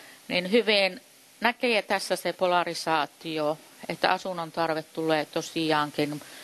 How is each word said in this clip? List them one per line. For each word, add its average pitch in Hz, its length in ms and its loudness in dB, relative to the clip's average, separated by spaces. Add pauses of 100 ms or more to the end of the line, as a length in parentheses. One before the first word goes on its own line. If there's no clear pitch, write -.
(280)
niin 180 240 -2
hyvin 202 500 2 (380)
näkee 233 420 2
tässä 190 340 -2
se 175 180 -4
polarisaatio, 160 1200 0 (320)
että 175 200 2
asunnon 175 420 -2
tarve 160 320 0
tulee 160 420 0
tosiaankin 151 960 -2 (220)